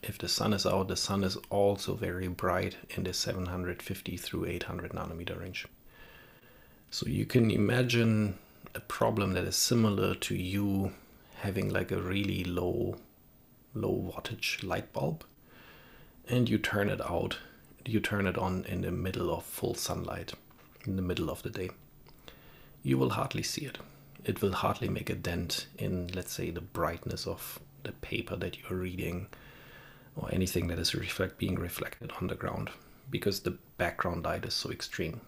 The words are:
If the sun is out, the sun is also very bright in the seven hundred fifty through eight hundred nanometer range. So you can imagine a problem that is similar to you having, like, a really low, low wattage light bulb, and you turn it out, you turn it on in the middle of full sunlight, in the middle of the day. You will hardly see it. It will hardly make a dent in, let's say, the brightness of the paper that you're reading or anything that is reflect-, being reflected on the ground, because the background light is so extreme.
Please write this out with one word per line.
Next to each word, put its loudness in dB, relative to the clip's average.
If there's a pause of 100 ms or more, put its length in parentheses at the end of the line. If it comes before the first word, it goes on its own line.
If -6
the -4
sun 4
is 0
out, 4
the 0
sun 2
is 0 (140)
also 4
very -2
bright 0 (200)
in -2
the -2
seven -2
hundred -4
fifty -6
through -4
eight -4
hundred -6
nanometer -6
range. -8 (1200)
So -4
you 2
can 6
imagine 4 (360)
a -8
problem 2
that 2
is -2
similar 6
to -2
you 2 (440)
having, 0
like, 0
a 2
really 0
low, 0 (800)
low 0
wattage -4
light -2
bulb, -2 (1040)
and 4
you 4
turn 4
it 0
out, 0 (480)
you 4
turn 2
it 2
on 0
in -2
the 0
middle 0
of -4
full -2
sunlight, -4 (540)
in 0
the 2
middle 0
of -6
the -4
day. -4 (1120)
You 4
will 4
hardly 0
see -4
it. -10 (460)
It 0
will 4
hardly 0
make -2
a 0
dent -2 (120)
in, 0
let's -6
say, -4
the -6
brightness -2
of -6 (260)
the -6
paper -4
that -4
you're -4
reading -4 (880)
or -4
anything 2
that -2
is 0
reflect-, -2
being 0
reflected -6
on 0
the -2
ground, -4 (420)
because 0
the -2 (220)
background 0
light -2
is -4
so -2
extreme. -4